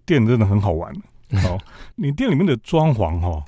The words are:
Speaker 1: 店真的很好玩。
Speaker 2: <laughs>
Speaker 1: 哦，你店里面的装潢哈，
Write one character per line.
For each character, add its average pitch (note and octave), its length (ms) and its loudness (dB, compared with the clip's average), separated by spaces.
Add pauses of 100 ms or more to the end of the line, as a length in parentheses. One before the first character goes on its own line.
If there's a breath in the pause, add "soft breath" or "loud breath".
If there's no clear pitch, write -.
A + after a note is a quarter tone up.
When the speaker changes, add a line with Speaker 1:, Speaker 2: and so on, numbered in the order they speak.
Speaker 1:
店 C3+ 220 2
真 A#2+ 120 4
的 A2+ 60 4
很 G2+ 160 2
好 F#2+ 120 0
玩。 D#2+ 200 -6 (220)
Speaker 2:
<laughs> F#2 320 -2
Speaker 1:
哦， F2+ 120 -2 (360 loud breath)
你 D3+ 160 -4
店 B3 180 -2
里 E3+ 60 2
面 D#3 100 2
的 D3 120 2
装 D#3 360 0
潢 F2 280 -2
哈， E2 280 -4